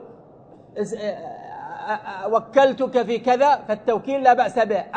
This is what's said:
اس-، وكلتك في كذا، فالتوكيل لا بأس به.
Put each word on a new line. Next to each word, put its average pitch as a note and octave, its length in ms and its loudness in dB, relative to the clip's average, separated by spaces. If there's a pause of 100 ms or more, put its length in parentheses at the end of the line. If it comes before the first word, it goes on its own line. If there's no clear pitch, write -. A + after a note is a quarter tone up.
(760)
اس-، G#3 200 -4 (1300)
وكلتك B3+ 720 2
في A3+ 180 -2
كذا، B3+ 480 4
فالتوكيل A#3+ 560 -2
لا B3 100 8
بأس A#3+ 260 2
به. G#3 240 0 (140)